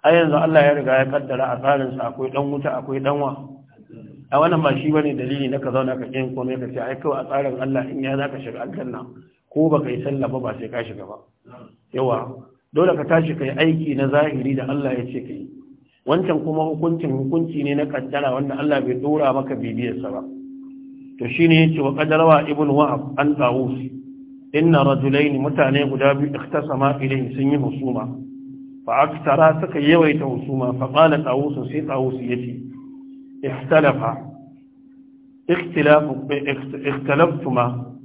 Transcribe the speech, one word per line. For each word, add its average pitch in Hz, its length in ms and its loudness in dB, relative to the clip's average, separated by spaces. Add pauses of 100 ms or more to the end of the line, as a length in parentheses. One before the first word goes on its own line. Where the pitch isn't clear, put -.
A 151 100 6
yanzu 165 240 4
Allah 156 260 4
ya 143 120 6
riga 131 240 0
ya 135 80 4
kaddara 135 460 -2
a 120 60 -4
tsarin 131 380 0
sa 117 120 -4
akwai 131 220 -6
dan 139 200 -2
wuta, 139 260 -4
akwai 135 240 -6
dan 143 200 -2
wa. 139 280 -6 (840)
A 139 60 4
wannan 160 240 4
ba 135 140 2
shi 143 140 -2
bane 147 260 2
dalili 131 320 -4
na 135 100 -4
ka 127 140 -4
zauna 131 240 -2
ka 120 100 -8
kin 131 280 -6
komai 127 260 -6
ka 120 80 -8
ce, 131 120 -10
"Ai, 131 200 -6
kawai 135 200 -2
a 123 40 -8
tsarin 135 360 -4
Allah 131 300 -2
in 135 120 -6
ya 135 140 -2
zaka 139 240 -6
shiga 120 220 -10
aljanna, 123 440 -10 (440)
ko 156 180 2
baka 139 220 2
yi 123 120 -6
sallah 135 260 -2
ba, 127 120 -4
ba 110 180 -6
sai 110 100 -10
ka 117 160 -6
shiga 98 220 -14
ba." 104 100 -16 (760)
Yawa, 127 440 -2 (360)
dole 170 240 4
ka 147 80 -4
tashi 165 300 2
kai 143 220 -4
aiki 156 400 2
na 135 120 0
zahiri 139 460 0
da 131 140 -4
Allah 139 300 -2
ya 120 80 -6
ce 131 160 -8
ka - 100 -14
yi. - 140 -12 (600)
Wancan 160 380 2
kuma 156 200 -2
hukuncin, 165 460 -2
hukunci 139 520 -2
ne 143 120 -2
na 143 120 0
kaddara 139 460 -4
wanda 135 240 -4
Allah 143 240 0
bai 123 200 -2
dora 147 320 2
maka 135 220 -2
bibiyarsa 113 560 -4
ba. 101 120 -8 (960)
To 120 100 -4
shine 165 240 4
yace, 160 300 6
"Wa 139 100 0
qad 151 160 -2
rawa 156 400 6
Ibn 147 220 0
Wahab 139 480 2
an 147 180 2
Tawus." 127 400 0 (760)
"Inna 156 320 6
rajulaini, 139 540 2
mutane 139 500 2
guda 135 260 4
biyu, 143 200 -2
ikhtasama 139 680 0
ilayhi, 131 340 -2
sun 135 180 0
yi 147 40 2
husuma. 123 520 -2 (760)
Fa 123 220 2
aktara, 160 540 4
suka 160 180 -4
yawaita 151 460 6
husuma. 131 540 -4
Fa 127 100 -4
qala 151 340 6
Tawus, 139 320 0 (160)
sai 151 160 -4
Tawus 131 340 -2
ya 123 160 -2
ce, 123 180 -6 (880)
ikhtalafa, 127 760 0 (1300)
ikhtilafu, 151 840 2
ikht-, 139 560 -4
ikhtalaftu 143 640 0
ma 123 360 0 (180)